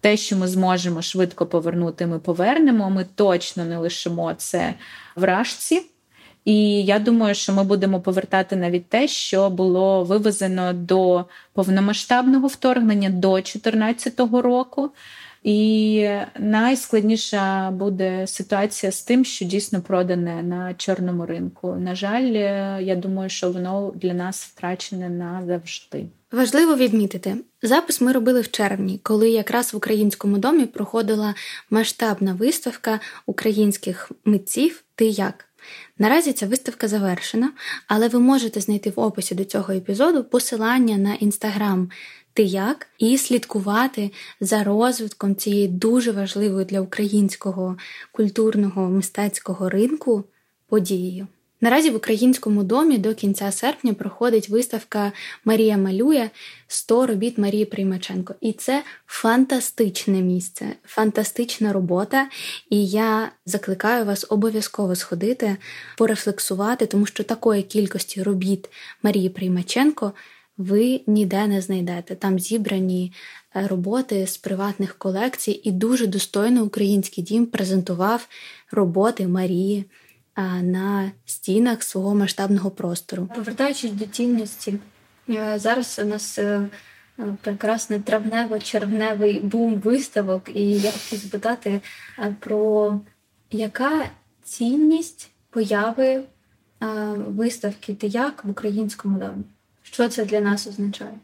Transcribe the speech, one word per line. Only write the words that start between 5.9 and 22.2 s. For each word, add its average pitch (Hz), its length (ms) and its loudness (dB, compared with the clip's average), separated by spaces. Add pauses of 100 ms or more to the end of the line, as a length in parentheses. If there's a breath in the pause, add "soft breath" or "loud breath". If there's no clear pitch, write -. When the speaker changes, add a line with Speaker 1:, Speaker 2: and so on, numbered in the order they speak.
Speaker 1:
І 208 400 4
я 202 140 4
думаю, 220 360 4
що - 180 -2
ми 196 100 4
будемо 196 380 2
повертати 190 540 0
навіть 175 340 -2
те, 254 180 2
що 196 420 0
було 185 540 4
вивезено 190 720 0
до 180 520 4 (280 loud breath)
повномасштабного 214 960 4
вторгнення, 226 600 2
до 190 320 2
чотирнадцятого 226 1000 0
року. 254 500 0 (520 loud breath)
І 214 680 4 (300)
найскладніша 214 1300 2
буде 185 560 -2
ситуація 202 640 -2
з - 100 -8
тим, 247 240 4
що - 200 -6
дійсно 196 360 -2
продане 175 640 0
на 180 300 -6
чорному 180 520 -2
ринку. 180 500 -6
На 180 200 -4
жаль, 220 380 -2